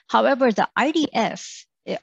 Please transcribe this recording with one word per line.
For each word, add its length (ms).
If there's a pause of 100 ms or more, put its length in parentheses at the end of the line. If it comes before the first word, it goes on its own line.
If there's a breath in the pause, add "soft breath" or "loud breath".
However, 420
the 240
I 160
D 220
F, 540 (200)
eh, 160